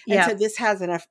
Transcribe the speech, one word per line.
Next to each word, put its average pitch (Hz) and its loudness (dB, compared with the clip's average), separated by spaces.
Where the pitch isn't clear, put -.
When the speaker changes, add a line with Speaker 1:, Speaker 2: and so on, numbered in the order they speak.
Speaker 1:
And 196 4
so 170 2
Speaker 2:
Yep. 208 -2
Speaker 1:
this 214 -2
has 208 -2
enough 175 -4